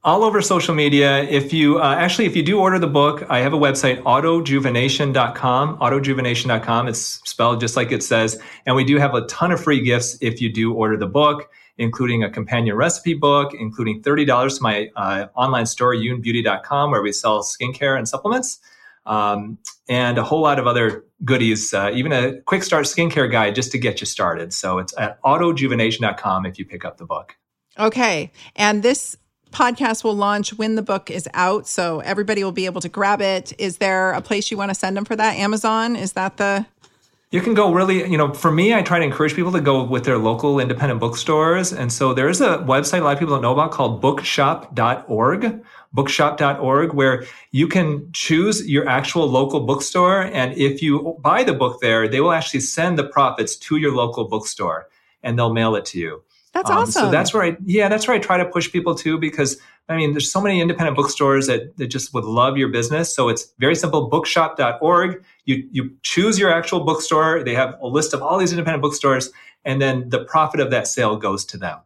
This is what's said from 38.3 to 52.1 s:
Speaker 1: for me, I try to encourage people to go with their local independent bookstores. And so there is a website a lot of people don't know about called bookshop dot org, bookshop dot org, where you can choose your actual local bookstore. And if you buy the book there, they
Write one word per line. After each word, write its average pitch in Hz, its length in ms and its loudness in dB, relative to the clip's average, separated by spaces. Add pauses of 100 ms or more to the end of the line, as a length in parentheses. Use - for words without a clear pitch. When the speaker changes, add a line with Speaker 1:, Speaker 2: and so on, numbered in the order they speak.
Speaker 1:
for 165 180 0
me, 185 240 4
I 202 80 4
try 175 160 2
to 160 60 2
encourage 151 300 0
people 175 180 -2
to 170 80 0
go 139 240 2
with 120 200 -2
their 123 140 2
local 117 400 2
independent 123 420 0
bookstores. 160 720 0
And 120 200 -4
so 131 200 0
there 131 160 2
is 180 120 0
a 180 180 4
website 147 420 0
a 160 40 0
lot 143 100 4
of 143 40 -2
people 147 160 0
don't 120 80 -2
know 120 100 2
about 156 180 2
called 117 300 -2
bookshop 139 720 0
dot 120 340 0
org, 170 520 0 (320)
bookshop 147 460 0
dot 139 220 0
org, 147 340 2
where 131 300 2 (260)
you 147 180 2
can 151 440 0
choose 180 560 0
your 139 200 2
actual 147 380 0
local 135 340 2
bookstore. 180 640 2
And 131 340 -2
if 139 260 0
you 147 380 0
buy 175 240 4
the - 100 2
book 123 260 -2
there, 113 280 4
they 131 120 0